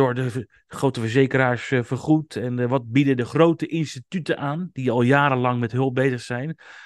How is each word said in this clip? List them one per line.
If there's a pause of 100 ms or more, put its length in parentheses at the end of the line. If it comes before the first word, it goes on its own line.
door
de
ver-,
grote
verzekeraars,
eh,
vergoed
en,
eh,
wat
bieden
de
grote
instituten
aan
die
al
jarenlang
met
hulp
bezig
zijn, (300)